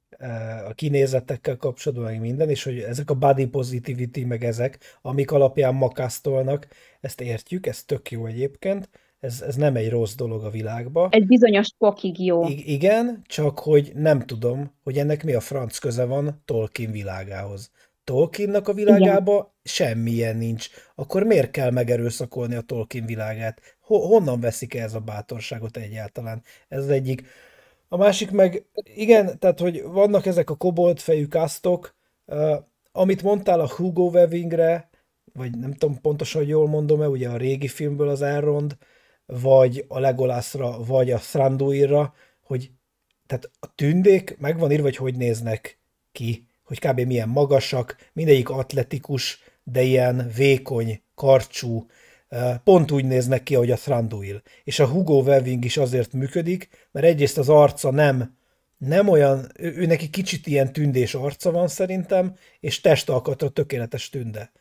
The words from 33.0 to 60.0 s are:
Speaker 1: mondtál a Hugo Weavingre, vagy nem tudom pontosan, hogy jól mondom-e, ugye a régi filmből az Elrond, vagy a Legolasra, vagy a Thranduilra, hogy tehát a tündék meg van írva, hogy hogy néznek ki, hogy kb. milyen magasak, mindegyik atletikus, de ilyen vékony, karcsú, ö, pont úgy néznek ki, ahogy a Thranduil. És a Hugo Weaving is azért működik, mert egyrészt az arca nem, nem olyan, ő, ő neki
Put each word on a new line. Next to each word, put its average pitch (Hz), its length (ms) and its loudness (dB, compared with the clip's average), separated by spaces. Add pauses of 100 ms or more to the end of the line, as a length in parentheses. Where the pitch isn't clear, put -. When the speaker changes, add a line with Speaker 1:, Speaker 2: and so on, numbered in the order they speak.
Speaker 1:
mondtál 196 380 2
a 147 80 0
Hugo 180 340 -2
Weavingre, 170 840 2 (440)
vagy 120 260 -10
nem 135 140 -8
tudom 143 280 -2
pontosan, 151 400 -2
hogy 143 100 -2
jól 151 180 4
mondom-e, 151 400 2
ugye 127 200 -2
a 120 80 -6
régi 135 320 -2
filmből 143 400 -4
az 139 140 -2
Elrond, 147 540 -2 (500)
vagy 131 600 4
a - 100 -8
Legolasra, 127 840 -2
vagy 127 260 2
a 120 80 0
Thranduilra, 139 960 2 (280)
hogy 131 280 -8 (560)
tehát - 240 -10 (100)
a - 140 -20
tündék 185 640 4
meg 151 200 -4
van 160 120 2
írva, 151 140 2
hogy 135 120 0
hogy 131 200 -6
néznek 117 640 -4 (320)
ki, 117 340 -8 (180)
hogy - 140 -12
kb. 131 220 0
milyen 123 280 -2
magasak, 135 680 0 (160)
mindegyik 147 360 4
atletikus, 131 920 -6 (200)
de 127 200 0
ilyen 127 540 2
vékony, 123 640 0 (120)
karcsú, 123 720 2 (420)
ö, 123 220 -4 (140)
pont 180 260 6
úgy 139 140 0
néznek 127 380 0
ki, 143 120 -4
ahogy 120 160 4
a 120 60 0
Thranduil. 107 640 -4 (220)
És - 140 -4
a 147 80 6
Hugo 151 360 2
Weaving 127 420 2
is 123 120 -4
azért 127 360 0
működik, 165 560 -4 (220)
mert 143 160 0
egyrészt 147 320 4
az 131 100 0
arca 147 420 6
nem, 131 480 2 (400)
nem 170 300 2
olyan, 139 380 4 (120)
ő, 170 180 -6
ő 170 100 0
neki 160 240 2